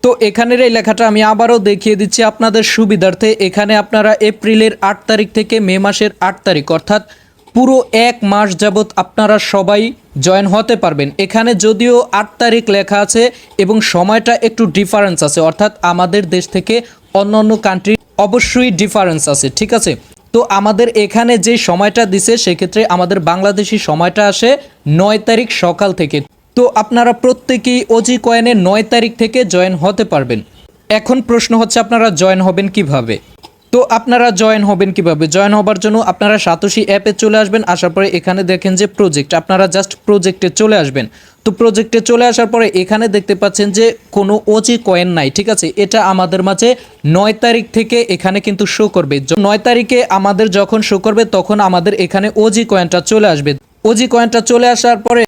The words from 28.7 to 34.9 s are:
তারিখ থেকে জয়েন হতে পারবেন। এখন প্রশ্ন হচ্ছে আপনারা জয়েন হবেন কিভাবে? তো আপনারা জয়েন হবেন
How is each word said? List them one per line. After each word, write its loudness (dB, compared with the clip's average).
তারিখ 0
থেকে 0
জয়েন 0
হতে 0
পারবেন। -2
এখন -2
প্রশ্ন 0
হচ্ছে 0
আপনারা 0
জয়েন 2
হবেন -2
কিভাবে? -2
তো 4
আপনারা 2
জয়েন 2
হবেন 0